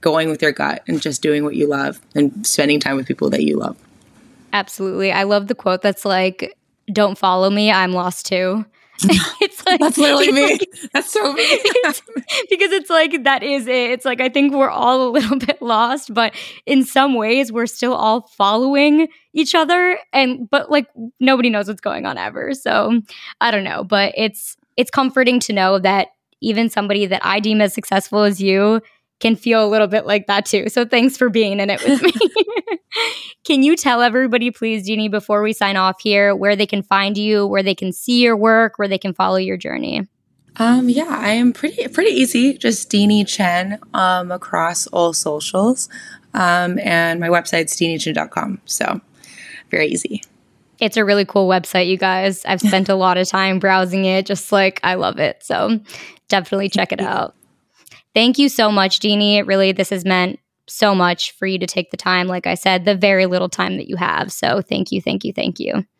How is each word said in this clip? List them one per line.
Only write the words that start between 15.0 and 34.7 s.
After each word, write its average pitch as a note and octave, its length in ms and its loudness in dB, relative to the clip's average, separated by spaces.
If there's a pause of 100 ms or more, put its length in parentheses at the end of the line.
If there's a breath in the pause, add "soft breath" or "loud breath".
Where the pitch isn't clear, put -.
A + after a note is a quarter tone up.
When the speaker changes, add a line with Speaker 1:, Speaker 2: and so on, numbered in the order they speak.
Speaker 2:
a B3 40 -4
little B3+ 280 0
<laughs> B3+ 80 -6
bit - 140 -2
lost, A#3 520 -2
but A3 220 -2 (300 loud breath)
in C4+ 180 2
some C4+ 320 2
ways A#3 380 0
we're A#3 140 -2
still A#3+ 280 -2
all A3 280 0
following C#4 840 2 (260 soft breath)
each D4+ 200 0
other. F4 440 2 (140)
And, B3+ 380 0
but, - 200 0
like, D4 180 2 (320)
nobody B3 300 4
knows G#3 180 -2
what's G3+ 120 -10
going - 260 -6
on - 120 -6
ever. - 360 -6
So A3+ 460 0 (400 loud breath)
I A#3 100 2
don't G#3 140 -2
know, D#2+ 200 -6
but G3 320 0
it's, - 400 -6 (200)
it's A#3+ 140 0
comforting B3+ 500 2
to - 120 -6
know G3 260 2
that F#3+ 300 2 (320)
even A3+ 300 0
somebody G3+ 360 -2
that F#3 180 -2
I F#3+ 160 0
deem G#3+ 200 0
as G3+ 140 2
successful G3+ 480 -2
as G3+ 180 2
you G3 400 2 (400 soft breath)
can A3+ 160 2
feel A3+ 280 2
a G#3+ 40 0
little G#3+ 180 4
bit G3+ 200 0
like G3+ 200 0
that G#3 180 0
too. G#3 240 0
So A#3+ 160 0
thanks B3 320 2
for B3+ 140 2
being G3+ 300 0
in G3+ 100 -2
it G3 120 -2
with C#4 200 2
me. E4+ 100 4
<laughs> A4 1300 -4
Can C#4 180 2
you D4+ 140 4
tell B3 260 0
everybody, A#3+ 480 0
please, A3 360 -4